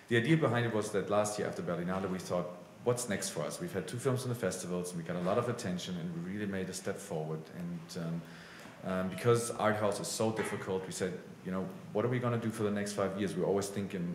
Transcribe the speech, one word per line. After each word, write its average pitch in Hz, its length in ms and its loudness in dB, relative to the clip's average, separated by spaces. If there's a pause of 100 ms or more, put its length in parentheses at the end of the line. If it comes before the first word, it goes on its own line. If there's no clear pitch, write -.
The 120 80 4
idea 143 220 6
behind 120 260 4
it 110 100 0
was 104 180 0
that 95 180 2
last 104 280 4
year 92 100 2
after 90 140 -4
Berlinale, 87 480 0
we 92 80 -2
thought, 87 300 0 (360)
"What's 120 240 2
next 95 220 0
for 80 140 -2
us? 78 160 -4
We've 87 120 -4
had 95 140 -2
two - 100 -4
films 123 280 2
in 127 40 -2
the 120 60 0
festivals, 90 560 -2
and 85 100 -6
we 80 60 -6
got 87 100 -2
a 87 80 -2
lot 101 140 4
of 120 100 2
attention, 90 480 -2
and 85 200 -4
we 87 160 -4
really 104 180 -2
made 95 180 -2
a 92 60 -6
step - 240 -4
forward." 78 420 -4 (160)
And, 87 480 -6
um, 82 180 -2 (680)
um, 92 180 0
because 117 440 4
art 107 240 4
house 104 240 2
is - 80 -4
so 113 240 2
difficult, 98 540 -2
we 87 60 -6
said, 90 200 0 (320)
you 92 80 -4
know, 92 120 0 (280)
"What 107 120 4
are 120 40 2
we 127 100 2
gonna 117 200 2
do 110 120 0
for 107 140 0
the 101 80 4
next 101 220 0
five 98 240 2
years?" 90 180 0
We 87 80 2
always 95 240 4
think 101 260 -4
in, 87 200 -2